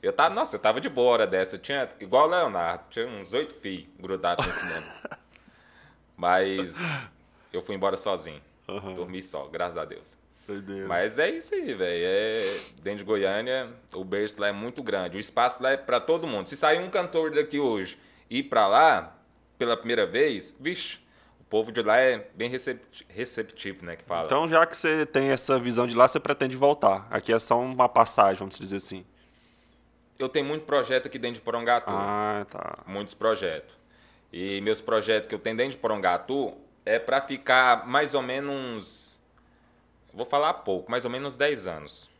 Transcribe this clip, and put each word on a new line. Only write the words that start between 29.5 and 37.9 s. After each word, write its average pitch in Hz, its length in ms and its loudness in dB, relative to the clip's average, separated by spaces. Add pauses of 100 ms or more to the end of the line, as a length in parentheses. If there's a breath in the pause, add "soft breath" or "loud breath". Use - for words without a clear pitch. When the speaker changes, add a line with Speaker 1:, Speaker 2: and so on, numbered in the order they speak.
Speaker 1:
Eu 131 120 -4
tenho 143 160 0
muito 151 200 -6
projeto 131 420 2
aqui 131 100 -10
dentro 120 180 -6
de 113 60 -18
Porongatu. 117 480 0
Speaker 2:
Ah, 104 600 -2
tá. - 360 -10
Speaker 1:
Muitos 98 280 -8
projetos. 92 640 -2 (560 soft breath)
E 98 300 -6
meus 107 180 0
projetos 107 480 0
que 113 80 -6
eu 101 40 -6
tenho 110 180 -4
dentro 131 160 0
de - 40 -14
Porongatu 107 760 0 (320)
é 110 120 2
pra 131 240 0
ficar 127 640 4
mais 135 300 0